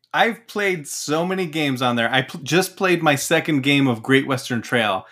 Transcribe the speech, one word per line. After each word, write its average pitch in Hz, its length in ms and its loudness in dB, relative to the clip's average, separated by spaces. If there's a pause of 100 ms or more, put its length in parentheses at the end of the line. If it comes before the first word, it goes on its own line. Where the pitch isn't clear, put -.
(140)
I've 220 320 0
played 190 420 -4
so 156 380 -2
many 185 180 -2
games 147 380 -2
on 120 140 2
there. 117 140 2
I 131 120 2
pl-, - 200 -8
just 165 360 0
played 180 240 2
my 147 140 4
second 156 460 0
game 139 240 2
of 113 160 0
Great 135 240 2
Western 123 360 -4
Trail. 104 500 0